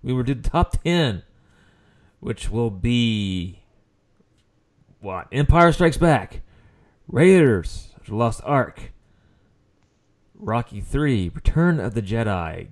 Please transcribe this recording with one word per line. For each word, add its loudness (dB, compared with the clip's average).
We -6
will -2
do -2
the -4
top -2
ten, 0
which -8
will -4
be, -2
what? -10
Empire 6
Strikes 2
Back, 0
Raiders 2
of -20
the -10
Lost -2
Ark, -4
Rocky -6
three, -2
Return 2
of -6
the -4
Jedi -6